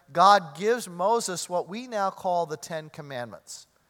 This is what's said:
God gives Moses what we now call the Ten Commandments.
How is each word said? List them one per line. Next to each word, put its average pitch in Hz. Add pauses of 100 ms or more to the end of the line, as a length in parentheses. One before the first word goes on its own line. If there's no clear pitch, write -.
(120)
God 175
gives 214
Moses 185
what 175
we 233
now 202
call 175
the 156
Ten 156
Commandments. 123 (240)